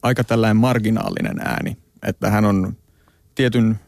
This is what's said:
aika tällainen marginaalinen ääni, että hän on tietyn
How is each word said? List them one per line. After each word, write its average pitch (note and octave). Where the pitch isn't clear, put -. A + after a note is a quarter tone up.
aika A#2+
tällainen A2+
marginaalinen A2+
ääni, -
että -
hän G#2
on F#2+
tietyn A#2